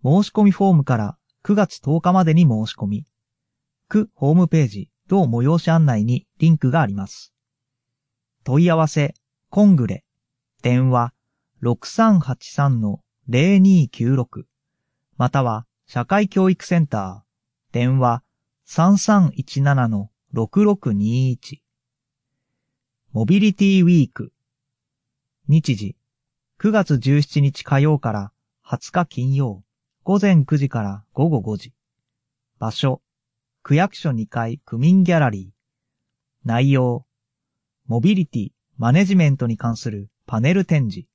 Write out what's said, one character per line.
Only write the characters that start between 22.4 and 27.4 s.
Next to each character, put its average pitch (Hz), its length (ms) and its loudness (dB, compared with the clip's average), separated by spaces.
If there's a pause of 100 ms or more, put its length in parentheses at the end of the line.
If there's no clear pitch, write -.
モ 113 120 -2
ビ 190 160 2
リ 208 120 2
テ 202 120 -2
ィ 190 180 4
ウ 170 60 4
ィ 170 160 4
ー - 80 -10
ク。 - 200 -14 (1160)
日 147 260 0
時、 101 220 -10 (600)
九 208 140 -2
月 185 300 0
十 139 220 0
七 - 180 -4